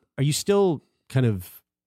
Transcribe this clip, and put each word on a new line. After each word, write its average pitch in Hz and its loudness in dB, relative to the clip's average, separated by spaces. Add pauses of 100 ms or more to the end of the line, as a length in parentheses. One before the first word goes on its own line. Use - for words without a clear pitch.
(180)
are 135 0
you 147 0
still 196 0 (260)
kind 131 0
of 101 -6 (240)